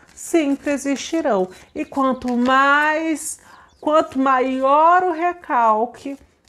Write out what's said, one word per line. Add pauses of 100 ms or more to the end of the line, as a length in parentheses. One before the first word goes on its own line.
(140)
sempre
existirão. (260)
E
quanto
mais, (400)
quanto
maior
o
recalque, (300)